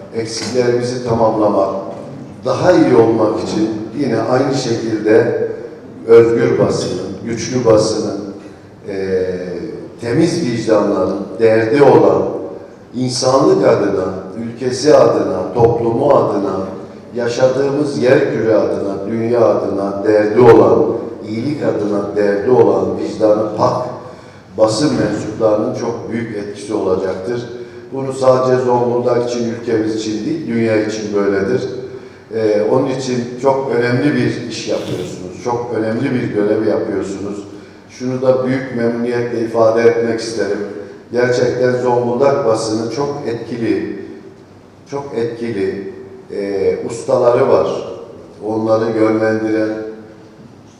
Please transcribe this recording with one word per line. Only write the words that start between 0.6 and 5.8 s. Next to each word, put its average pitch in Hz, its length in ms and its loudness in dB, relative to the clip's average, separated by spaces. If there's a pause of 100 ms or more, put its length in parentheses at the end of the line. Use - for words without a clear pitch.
tamamlamak, 107 640 2 (760)
daha 139 260 2
iyi 143 240 6
olmak 110 480 4
için 107 260 0 (300)
yine 117 220 0
aynı 131 340 0
şekilde 110 920 0 (600)